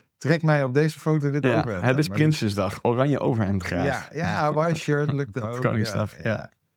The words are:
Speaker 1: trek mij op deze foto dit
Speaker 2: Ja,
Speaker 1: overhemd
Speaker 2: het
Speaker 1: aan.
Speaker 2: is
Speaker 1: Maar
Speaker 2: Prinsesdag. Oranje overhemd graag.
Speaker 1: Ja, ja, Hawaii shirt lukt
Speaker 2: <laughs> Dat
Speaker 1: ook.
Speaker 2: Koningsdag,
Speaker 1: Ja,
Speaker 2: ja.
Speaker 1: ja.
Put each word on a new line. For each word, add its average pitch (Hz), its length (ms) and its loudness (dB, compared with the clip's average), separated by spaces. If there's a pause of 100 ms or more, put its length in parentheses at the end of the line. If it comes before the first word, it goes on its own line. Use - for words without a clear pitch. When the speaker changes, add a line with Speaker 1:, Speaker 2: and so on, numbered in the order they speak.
(200)
Speaker 1:
trek 160 220 0
mij 151 220 4
op 127 100 -2
deze 151 260 2
foto 151 300 0
dit 143 140 -2
Speaker 2:
Ja, 120 140 4
Speaker 1:
overhemd 104 240 -2
Speaker 2:
het 120 100 4
Speaker 1:
aan. 135 60 0
Speaker 2:
is 151 100 2
Speaker 1:
Maar 98 80 -8
Speaker 2:
Prinsesdag. 107 640 0
Oranje 127 380 2
overhemd 101 420 0
graag. 90 220 -2
Speaker 1:
Ja, - 280 -4
ja, 165 140 -4
Hawaii 160 480 0
shirt 147 380 -2
lukt 139 240 -4
Speaker 2:
<laughs> - 40 -4
Dat - 20 -6
Speaker 1:
ook. 117 180 -4
Speaker 2:
Koningsdag, 107 560 0
Speaker 1:
Ja, - 60 -16
Speaker 2:
ja. 113 80 -2
Speaker 1:
ja. - 200 -6 (260)